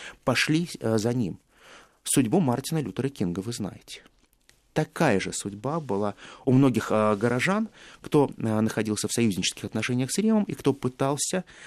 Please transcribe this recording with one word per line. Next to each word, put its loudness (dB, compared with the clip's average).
пошли, 0
э, 0
за 0
ним. -2
Судьбу 2
Мартина 0
Лютера -4
Кинга -4
вы -8
знаете. -10
Такая 2
же -4
судьба -6
была -2
у 4
многих, 4
э, 4
горожан, 0
кто, 2
э, 0
находился 0
в -10
союзнических 0
отношениях -2
с -2
Римом 2
и -6
кто 2
пытался -2